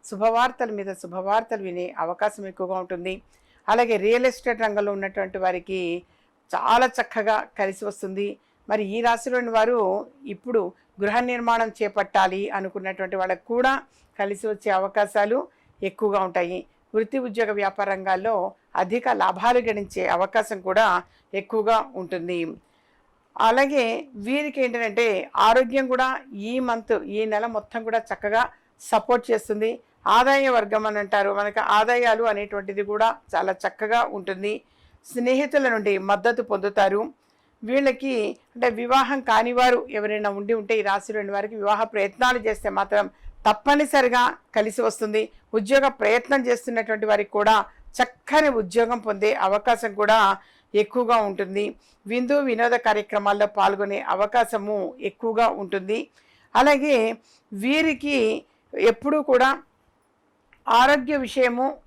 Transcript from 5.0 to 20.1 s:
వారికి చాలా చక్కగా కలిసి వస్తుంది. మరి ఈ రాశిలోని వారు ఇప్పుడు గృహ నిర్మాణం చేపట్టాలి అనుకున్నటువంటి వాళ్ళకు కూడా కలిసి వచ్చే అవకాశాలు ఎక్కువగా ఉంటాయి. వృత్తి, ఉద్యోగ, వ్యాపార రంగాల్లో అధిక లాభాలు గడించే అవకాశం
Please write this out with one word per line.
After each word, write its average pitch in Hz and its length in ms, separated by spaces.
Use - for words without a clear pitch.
వారికి 185 420
చాలా 240 320
చక్కగా 220 640
కలిసి 196 260
వస్తుంది. 202 540
మరి 214 160
ఈ 202 160
రాశిలోని 233 500
వారు 220 560
ఇప్పుడు 202 480
గృహ 208 200
నిర్మాణం 240 480
చేపట్టాలి 196 680
అనుకున్నటువంటి 190 680
వాళ్ళకు 185 380
కూడా 262 280
కలిసి 202 280
వచ్చే 214 240
అవకాశాలు 208 800
ఎక్కువగా 196 380
ఉంటాయి. 180 460
వృత్తి, 220 240
ఉద్యోగ, 226 340
వ్యాపార 196 380
రంగాల్లో 190 640
అధిక 214 320
లాభాలు 220 500
గడించే 208 480
అవకాశం 196 540